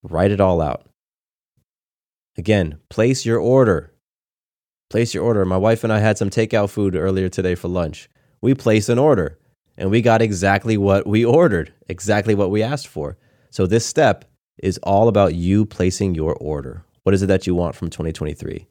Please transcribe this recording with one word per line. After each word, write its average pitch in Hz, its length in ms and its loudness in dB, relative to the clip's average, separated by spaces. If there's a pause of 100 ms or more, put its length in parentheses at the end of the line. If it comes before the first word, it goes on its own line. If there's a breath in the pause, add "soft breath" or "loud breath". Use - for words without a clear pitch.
Write 85 280 0
it 101 100 -2
all 92 200 2
out. 73 260 -6 (1500)
Again, 87 420 0 (100)
place 123 380 0
your 113 120 0
order. 113 540 2 (960)
Place 117 220 -2
your 85 120 -4
order. 107 200 0
My 92 120 0
wife 110 280 2
and 110 80 0
I 107 60 2
had 107 180 2
some 98 140 -2
takeout 107 400 0
food 98 240 -2
earlier 92 340 -2
today 90 260 -4
for 90 140 -8
lunch. 87 400 -6 (320)
We 131 140 2
placed 110 340 2
an 120 100 2
order, 127 400 0 (380)
and 95 140 -4
we 117 120 2
got 110 200 4
exactly 101 540 0
what 98 300 2
we 107 180 2
ordered, 120 500 2 (140)
exactly 104 460 -2
what 98 160 0
we 104 120 0
asked 131 260 -6
for. 71 300 -10 (320)
So 95 160 0
this 110 180 2
step 127 400 0 (340)
is 92 240 -4
all 101 260 4
about 98 260 2
you 95 320 2
placing 92 480 -2
your 78 200 -4
order. 73 500 -10 (180)
What 98 120 2
is 95 80 2
it 98 40 0
that 95 200 0
you 90 80 0
want 87 200 -2
from 87 160 -8
twenty 80 220 -6
twenty-three? 78 580 -10